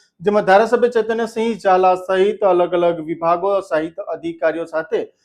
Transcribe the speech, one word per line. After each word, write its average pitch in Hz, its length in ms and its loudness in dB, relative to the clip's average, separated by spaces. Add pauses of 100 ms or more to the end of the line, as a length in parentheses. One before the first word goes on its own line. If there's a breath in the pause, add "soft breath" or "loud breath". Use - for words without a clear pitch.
(200 soft breath)
જેમાં 202 260 0
ધારાસભ્ય 226 440 4
ચૈતન્યસિંહ 226 640 -2
ઝાલા 185 420 2
સહિત 190 480 0
અલગ 175 300 2
અલગ 175 260 0
વિભાગો 170 600 -2
સહિત 165 400 -6
અધિકારીઓ 165 680 -6
સાથે 160 400 -6 (200)